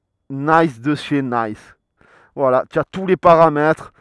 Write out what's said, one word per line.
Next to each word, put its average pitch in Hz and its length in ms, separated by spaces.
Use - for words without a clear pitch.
nice 143 540
de 147 120
chez 143 280
nice. 117 520
Voilà, 131 340
tu - 100
as 151 60
tous 190 220
les 180 100
paramètres. 160 840